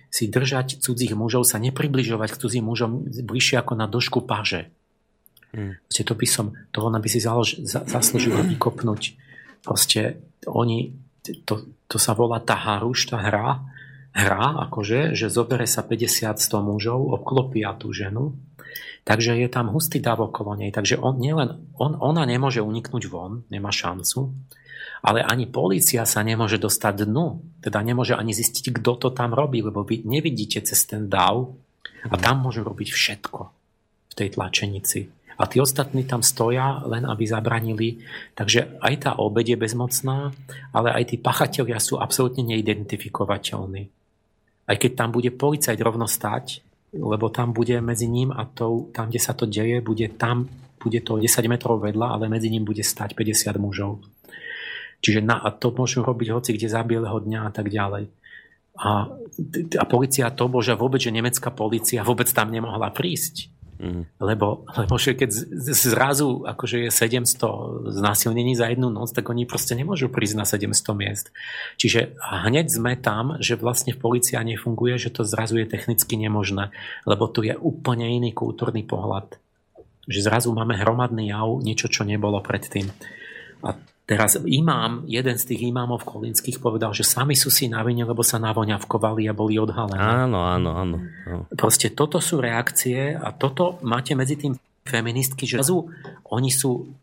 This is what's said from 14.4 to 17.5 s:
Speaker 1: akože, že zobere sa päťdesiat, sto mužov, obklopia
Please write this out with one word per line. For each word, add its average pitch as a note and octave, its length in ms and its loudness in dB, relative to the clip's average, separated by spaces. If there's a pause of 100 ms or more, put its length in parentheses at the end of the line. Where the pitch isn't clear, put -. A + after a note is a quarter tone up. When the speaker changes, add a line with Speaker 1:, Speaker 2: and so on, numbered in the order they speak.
Speaker 1:
akože, A#2 480 0
že G#2+ 160 0
zobere A#2+ 320 2
sa A2 200 0
päťdesiat, A2+ 520 0
sto - 240 0
mužov, G#2 400 0 (160)
obklopia A2 640 0